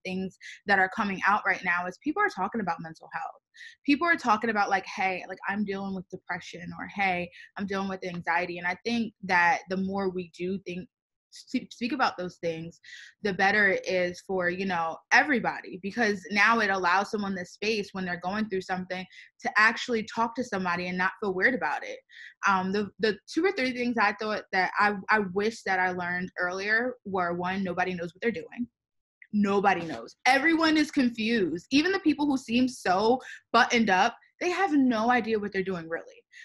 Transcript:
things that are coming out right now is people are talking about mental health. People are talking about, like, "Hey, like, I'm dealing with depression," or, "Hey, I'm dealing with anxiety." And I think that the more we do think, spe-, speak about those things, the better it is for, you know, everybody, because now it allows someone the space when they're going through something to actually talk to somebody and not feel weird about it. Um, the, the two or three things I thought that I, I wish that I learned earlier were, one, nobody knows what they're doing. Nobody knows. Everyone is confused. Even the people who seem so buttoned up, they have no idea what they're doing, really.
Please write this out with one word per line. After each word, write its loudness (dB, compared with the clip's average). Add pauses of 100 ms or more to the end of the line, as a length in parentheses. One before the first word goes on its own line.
things -6 (280)
that 4
are 4
coming -2
out 4
right 0
now -2
is -10
people -2
are 4
talking -4
about -4
mental -16
health. -10 (420)
People 2
are 4
talking 2
about, 0
like, 0
"Hey, -4
like, -12 (100)
I'm -2
dealing -6
with -8
depression," -10
or, -10
"Hey, -2 (280)
I'm -6
dealing -2
with -8
anxiety." -2
And -6
I -2
think -2 (100)
that 4
the -2
more -2
we -6
do -6
think, -10 (440)
spe-, -8
speak -6
about 0
those -8
things, -6 (420)
the 0
better 4
it 0
is 0
for, 0
you -4
know, -2 (160)
everybody, 2
because -2
now 4
it 2
allows 2
someone -4
the -8
space -4
when -6
they're -6
going -4
through -2
something -6 (360)
to -6
actually 2
talk -4
to -4
somebody -4
and -4
not 2
feel -2
weird 2
about -4
it. -12 (500)
Um, 2
the, -2
the 0 (160)
two 2
or 2
three -2
things -2
I 2
thought -4 (100)
that 0
I, 4 (140)
I 4 (120)
wish -2
that 0
I 2
learned -4
earlier 0 (100)
were, 0
one, -2
nobody -2
knows -8
what -20
they're 0
doing. -8 (640)
Nobody 2
knows. -10 (100)
Everyone 4
is 4
confused. 0
Even 4
the 0
people 2
who 2
seem 2
so 2 (320)
buttoned 6
up, 4 (240)
they 0
have 0
no 4
idea 2
what -6
they're 0
doing, -6
really. -8 (380)